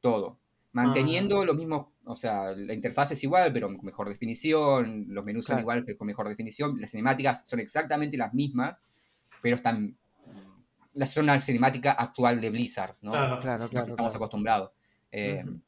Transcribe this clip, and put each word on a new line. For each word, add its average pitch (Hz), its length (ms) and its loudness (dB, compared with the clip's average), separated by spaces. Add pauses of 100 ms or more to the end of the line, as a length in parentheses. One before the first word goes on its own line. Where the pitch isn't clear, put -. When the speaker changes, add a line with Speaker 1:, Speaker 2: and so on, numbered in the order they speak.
Speaker 1:
Todo. 110 380 0
Speaker 2:
Ah. - 320 -20
Speaker 1:
Manteniendo 160 720 4
los 160 140 2
mismos, 160 300 -4 (180)
o 117 100 -10
sea, 98 360 -2
la 101 220 -8
interfaz 127 380 0
es 139 120 -2
igual, 165 280 4
pero 110 160 -2
con 98 180 -8
mejor 101 220 -6
definición, 117 1000 2
los 101 160 -6
menús 110 200 -4
son 139 100 0
Speaker 3:
Claro. 123 60 0
Speaker 1:
igual, 120 240 0
pero 107 120 -8
con 104 100 -8
mejor 104 220 -4
definición. 113 500 -4
Las 104 120 -8
cinemáticas 131 560 0
son 120 120 -4
exactamente 147 580 -2
las 113 160 -2
mismas, 139 460 -2 (600)
pero 120 160 4
están, 113 400 -2 (960)
las, 135 180 0
son 151 140 4
la 143 140 6
cinemática 127 520 4
actual 120 480 2
de 110 100 -2
Blizzard, 107 520 -2
¿no? 104 100 -8
Speaker 2:
Claro. 117 300 0
Speaker 3:
Claro, 117 280 -4
claro, 120 200 -2
Speaker 1:
Estamos 120 60 -8 (180)
Speaker 3:
claro. - 20 -4
Speaker 1:
acostumbrados. 107 560 0 (400)
Eh, 98 320 -2
Speaker 3:
Ujú. - 240 -10